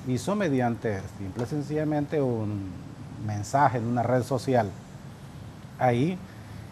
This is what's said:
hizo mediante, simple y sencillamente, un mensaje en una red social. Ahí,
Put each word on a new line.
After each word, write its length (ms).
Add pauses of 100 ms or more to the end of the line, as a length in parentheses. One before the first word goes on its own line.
hizo 280
mediante, 640 (180)
simple 260
y 20
sencillamente, 760
un 480 (560)
mensaje 500
en 100
una 160
red 200
social. 480 (1080)
Ahí, 380 (560)